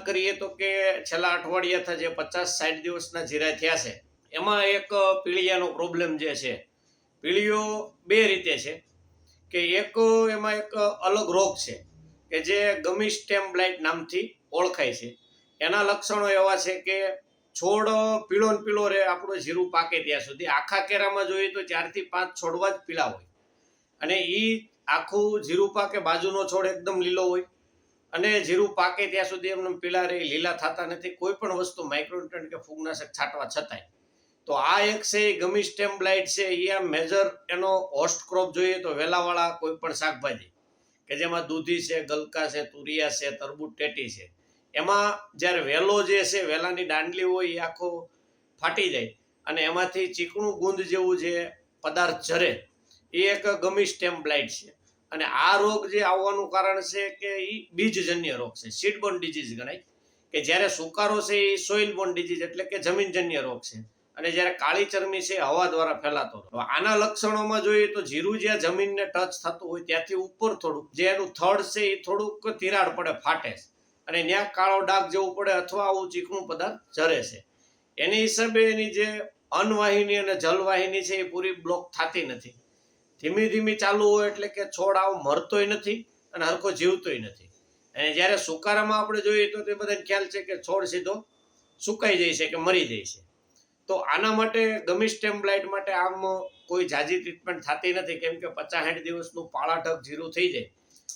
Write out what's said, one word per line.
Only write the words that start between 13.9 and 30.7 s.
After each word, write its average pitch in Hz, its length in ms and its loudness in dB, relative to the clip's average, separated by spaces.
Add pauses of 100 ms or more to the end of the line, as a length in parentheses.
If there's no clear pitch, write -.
ઓળખાય 160 420 0
છે. 120 100 -12 (500)
એના 202 300 2
લક્ષણો 202 400 0
એવા 190 340 6
છે 185 100 0 (120)
કે 190 100 0 (600)
છોડ 208 320 2 (400)
પીળો 208 260 4
ને 208 120 -2
પીળો 208 240 2
રહે 196 100 4 (120)
આપણો 190 320 -4
જીરું 180 280 -2
પાકે 165 320 2
ત્યાં 147 220 -2
સુધી. 139 300 -6
આખા 196 340 0
કેરામાં 196 400 2
જોઈએ 190 260 0
તો 196 140 -6
ચારથી 170 420 -4
પાંચ 180 160 0 (120)
છોડવા 175 340 0
જ 190 120 -8
પીળા 160 260 -2
હોય 90 140 -18 (760)
અને 165 160 0 (240)
ઈ 220 120 2 (420)
આખું 208 540 0
જીરું 196 300 2
પાકે, 202 200 0 (100)
બાજુનો 190 440 0
છોડ 190 200 2
એકદમ 180 340 -2
લીલો 185 240 2
હોય 180 160 -2 (640)
અને 185 180 2 (200)
જીરું 190 280 4
પાકે 185 240 2 (120)
ત્યાં 190 180 0
સુધી 185 240 -4
એમને 185 260 -4
પીળા 180 280 0
રહે, 175 100 -2 (100)
લીલા 165 320 0
થતા 165 300 -4